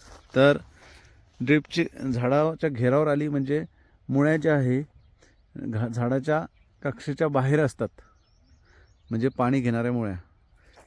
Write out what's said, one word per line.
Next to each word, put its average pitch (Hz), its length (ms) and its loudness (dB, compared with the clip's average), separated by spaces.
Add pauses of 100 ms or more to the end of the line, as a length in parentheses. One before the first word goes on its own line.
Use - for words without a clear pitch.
(360)
तर 139 220 6 (800)
ड्रिपची 147 440 0 (300)
झाडाच्या 147 560 0
घेरावर 131 380 2
आली 147 200 0
म्हणजे 143 360 -2 (440)
मुळ्या 143 280 4
ज्या 156 180 2
आहे 131 280 2 (760)
घा-, 113 320 -4
झाडाच्या 131 560 -2 (380)
कक्षेच्या 143 460 -4
बाहेर 143 360 2
असतात, 117 240 -4 (1200)
म्हणजे 117 180 0
पाणी 127 320 0
घेणाऱ्या 120 320 -2
मुळ्या, 110 240 -4 (720)